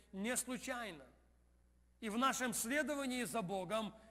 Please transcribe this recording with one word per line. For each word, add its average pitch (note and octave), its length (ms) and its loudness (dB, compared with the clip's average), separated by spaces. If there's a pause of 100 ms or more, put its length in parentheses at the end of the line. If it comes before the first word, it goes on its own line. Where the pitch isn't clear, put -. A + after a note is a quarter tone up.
(140)
не G#3+ 240 0
случайно. A#3 680 -4 (920)
И A3+ 100 -4
в G3+ 80 0
нашем B3 360 4
следовании C4+ 680 2
за A3+ 180 0
Богом G3 520 0 (180)